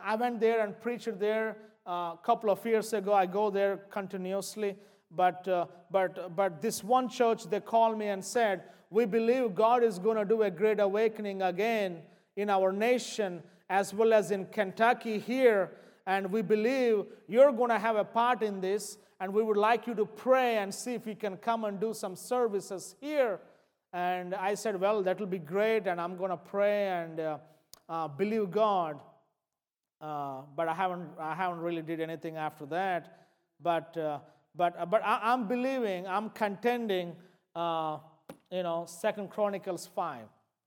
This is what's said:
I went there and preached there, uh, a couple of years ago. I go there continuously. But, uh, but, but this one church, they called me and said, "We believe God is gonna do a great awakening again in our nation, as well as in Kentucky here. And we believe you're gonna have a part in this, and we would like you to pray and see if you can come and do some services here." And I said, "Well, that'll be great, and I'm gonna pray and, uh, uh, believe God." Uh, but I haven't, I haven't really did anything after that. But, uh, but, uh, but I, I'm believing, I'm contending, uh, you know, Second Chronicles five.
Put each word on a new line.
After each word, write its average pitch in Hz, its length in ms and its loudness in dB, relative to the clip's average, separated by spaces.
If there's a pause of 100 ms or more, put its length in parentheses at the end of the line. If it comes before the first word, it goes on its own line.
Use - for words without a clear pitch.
I 214 120 -2
went 240 220 -2
there 226 240 2
and 202 160 -4
preached 226 400 -6
there, 214 380 -2 (300)
uh, 180 40 -10 (220)
a 165 100 -14
couple 226 280 2
of 190 160 0
years 220 260 0
ago. 202 220 0
I 196 100 6
go 202 240 0
there 196 300 0 (120)
continuously. 196 880 -6 (340)
But, 180 380 2
uh, 175 180 2 (240)
but, 185 460 0
but 185 240 0
this 220 240 -4
one 247 240 2
church, 226 360 2
they 190 160 -4
called 226 360 2
me 214 120 -4
and 190 140 -4
said, 196 420 0 (260)
"We 226 160 4
believe 226 480 2
God 226 280 6
is 214 160 2
gonna 214 280 0
do 220 160 4
a 208 80 2
great 202 300 2
awakening 208 600 0
again 185 640 0 (340)
in 208 140 -2
our 190 200 4
nation, 208 720 0 (280)
as 196 240 2
well 226 180 4
as 202 180 4
in 196 160 -2
Kentucky 220 720 2
here. 220 520 4 (360)
And 190 240 0
we 220 120 0
believe 220 640 2 (240)
you're 262 240 8
gonna 233 260 2
have 220 180 0
a 202 80 2
part 233 380 2
in 202 180 -4
this, 196 380 -4 (220)
and 190 120 -6
we 214 100 2
would 214 140 0
like 226 300 2
you 240 80 -4
to 208 100 0
pray 240 540 2
and 196 160 -4
see - 180 -6
if 233 140 -6
you 220 80 -8
can 190 240 -6
come 226 260 -2
and 202 160 -4
do 220 140 -2
some 190 200 -8
services 202 840 -4
here." 269 400 0 (520)
And 180 420 -4
I 190 200 -2
said, 196 260 -4
"Well, 202 240 2
that'll 185 220 0
be 185 120 -4
great, 196 480 0
and 175 140 -2
I'm 175 160 -6
gonna 180 200 -4
pray 202 520 0
and, 165 320 -4
uh, 156 180 -4 (500)
uh, 165 200 -4
believe 202 420 -2
God." 185 480 2 (1000)
Uh, 143 400 -6 (160)
but 165 100 0
I 160 80 0
haven't, 180 440 -2
I 156 160 -6
haven't 175 260 -2
really 165 220 -2
did 160 180 -6
anything 160 360 -8
after 151 300 -6
that. 170 600 -4 (340)
But, 165 360 -2
uh, 151 220 -4 (380)
but, 175 220 0
uh, 170 80 -6
but 208 180 2
I, 214 180 2
I'm 240 240 2
believing, 247 640 -2
I'm 208 220 -2
contending, 202 840 -2 (400)
uh, 165 440 -2 (520)
you 180 140 -4
know, 170 220 -2
Second 208 440 -4
Chronicles 196 560 -4
five. 143 400 -6 (400)